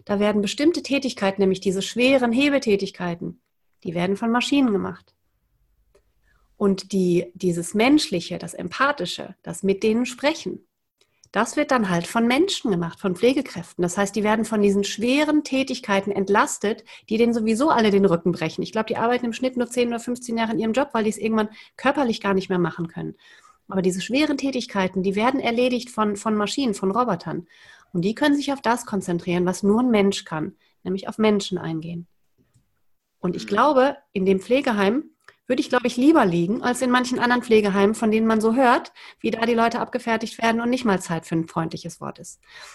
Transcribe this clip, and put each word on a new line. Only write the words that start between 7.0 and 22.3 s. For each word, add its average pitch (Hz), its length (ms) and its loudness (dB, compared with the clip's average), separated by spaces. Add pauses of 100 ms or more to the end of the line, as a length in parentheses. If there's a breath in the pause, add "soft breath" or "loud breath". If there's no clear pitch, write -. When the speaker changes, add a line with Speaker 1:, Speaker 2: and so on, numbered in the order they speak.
Speaker 1:
dieses 170 400 -4
Menschliche, 208 640 2
das - 160 -12
Empathische, 185 880 -4
das - 200 -10
mit 196 200 0
denen 226 240 2
Sprechen, - 580 -4 (680 soft breath)
das 214 240 0
wird 294 140 0
dann 233 180 2
halt 170 180 0
von 233 200 0
Menschen 269 440 2
gemacht, 170 300 -2
von 185 160 -2
Pflegekräften. 240 680 0
Das 175 140 -2
heißt, 196 180 0
die 220 80 -2
werden 214 220 2
von 220 160 -2
diesen 202 240 4
schweren 294 600 2
Tätigkeiten 247 680 -2
entlastet, 202 720 0 (240 loud breath)
die 220 80 0
denen 233 160 4
sowieso 226 380 2
alle 220 200 4
den 196 140 6
Rücken 170 280 2
brechen. 165 300 -4
Ich 165 100 -8
glaub, 220 140 -2
die 233 120 -4
arbeiten 240 260 0
im 226 80 -4
Schnitt 254 240 -4
nur 240 120 -2
zehn 240 200 0
oder 233 100 -4
fünfzehn 233 380 -6
Jahre 226 160 -2
in 214 60 -2
ihrem 220 160 0
Job, 277 180 0
weil 220 120 0
die 220 60 2
es 214 80 -6
irgendwann 220 300 0 (280 loud breath)
körperlich 240 440 0
gar 196 140 0